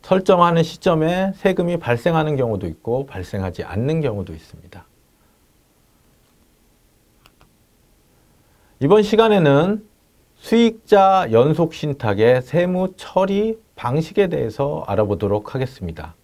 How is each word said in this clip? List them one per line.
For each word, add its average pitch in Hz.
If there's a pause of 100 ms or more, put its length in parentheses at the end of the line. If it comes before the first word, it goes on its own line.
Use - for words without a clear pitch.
설정하는 175
시점에 175
세금이 175
발생하는 151
경우도 110
있고 120
발생하지 95
않는 143
경우도 101
있습니다. - (4000)
이번 196
시간에는 202 (500)
수익자 196
연속 156
신탁의 123
세무 180
처리 196 (180)
방식에 156
대해서 143
알아보도록 104
하겠습니다. 90